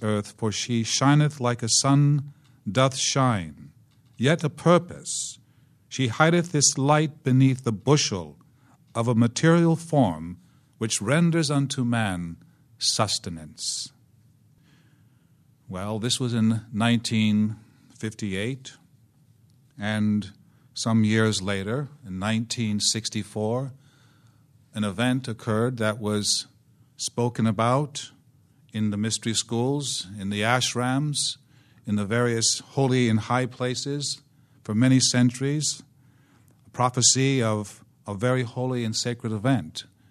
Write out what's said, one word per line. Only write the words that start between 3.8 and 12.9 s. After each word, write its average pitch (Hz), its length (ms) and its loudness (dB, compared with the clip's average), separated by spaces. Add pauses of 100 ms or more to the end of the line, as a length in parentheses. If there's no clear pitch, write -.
yet 151 280 0
a 147 40 -2
purpose. - 920 0 (480)
She 131 180 -2
hideth 165 460 4
this 143 260 2
light 147 460 2
beneath 131 400 4
the 117 80 0
bushel 95 680 0 (560)
of 117 140 -2
a 123 60 2
material 165 600 4
form, 90 640 0 (400)
which 113 240 -2
renders 160 480 2
unto 139 340 -2
man 95 520 -2 (420)
sustenance." - 1120 -6 (1800)